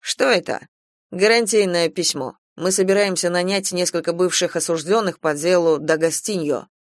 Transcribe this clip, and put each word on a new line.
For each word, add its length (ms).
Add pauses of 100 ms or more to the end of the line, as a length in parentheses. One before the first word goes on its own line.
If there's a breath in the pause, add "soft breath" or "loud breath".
"Что 260
это?" 420 (420)
Гарантийное 760
письмо. 480 (180)
Мы 160
собираемся 580
нанять 440
несколько 400
бывших 420
осужденных 640
по 160
делу 440
Дагостиньо. 880 (240)